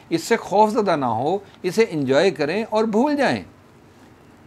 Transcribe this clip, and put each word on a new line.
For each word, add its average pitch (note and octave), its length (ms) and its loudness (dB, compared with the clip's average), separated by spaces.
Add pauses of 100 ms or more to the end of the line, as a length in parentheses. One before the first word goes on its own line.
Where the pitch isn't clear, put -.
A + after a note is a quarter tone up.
(120)
इससे E3+ 240 0
खौफजदा G#3 600 0
ना C#3 100 -2
हो, C3+ 360 -2 (220)
इसे F#3 200 0
एंजॉय D#3 460 2
करें D#3 340 -2
और G#3+ 220 0
भूल B3 300 0
जाएं। D#3 280 0 (1040)